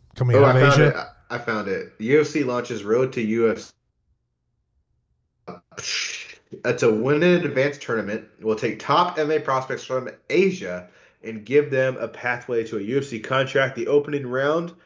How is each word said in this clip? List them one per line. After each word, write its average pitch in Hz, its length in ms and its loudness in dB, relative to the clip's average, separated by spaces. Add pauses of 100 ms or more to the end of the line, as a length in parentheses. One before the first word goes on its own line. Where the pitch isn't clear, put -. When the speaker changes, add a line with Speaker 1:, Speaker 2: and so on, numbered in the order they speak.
(140)
Speaker 1:
coming 127 220 2
Speaker 2:
Oh, 139 80 10
Speaker 1:
out 127 100 8
of 131 80 6
Speaker 2:
I 143 60 8
found 147 140 6
Speaker 1:
Asia. 143 80 8
Speaker 2:
it. - 60 -2 (340)
I, 120 60 -4
I - 20 -8
found 107 300 -4
it. - 320 -6
U 131 200 4
F 147 60 2
C 147 180 -2
launches 123 400 -4
Road 127 300 0
to 120 80 -2
U 113 280 2
F - 220 -8 (2000)
C. - 480 -8 (400)
It's 123 160 -2
a 117 100 4
win 131 300 0
in 175 240 4
advance 135 320 -2
tournament. 110 480 -6 (140)
We'll 107 160 -2
take 110 220 -4
top 165 400 0
M 151 120 -2
M 156 80 0
A - 20 -2
prospects 131 440 -4
from 127 260 -6 (180)
Asia 127 600 -2 (360)
and 110 220 -12
give 139 240 2
them 131 280 0
a 113 100 -6
pathway 120 560 -4
to 110 140 -8
a 98 40 -6
U 120 160 -2
F 139 60 -2
C 117 160 -10
contract. 135 560 0
The 117 100 -6
opening 143 400 0
round 147 460 -2 (140)